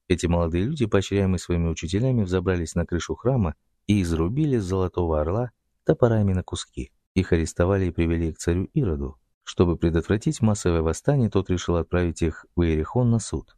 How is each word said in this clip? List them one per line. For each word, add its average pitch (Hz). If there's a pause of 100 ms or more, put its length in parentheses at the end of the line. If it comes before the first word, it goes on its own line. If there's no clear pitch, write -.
Эти 90
молодые 85
люди, 135
поощряемые 95
своими 85
учителями, 104
взобрались 90
на 85
крышу -
храма 113 (320)
и 104
изрубили 120
золотого 90
орла 101 (340)
топорами 113
на 90
куски. - (240)
Их 92
арестовали 90
и 87
привели 82
к -
царю 87
Ироду. 76 (300)
Чтобы 87
предотвратить 87
массовое 95
восстание, 110
тот 95
решил 87
отправить 87
их 80 (100)
в 87
Иерихон 82
на 117
суд. -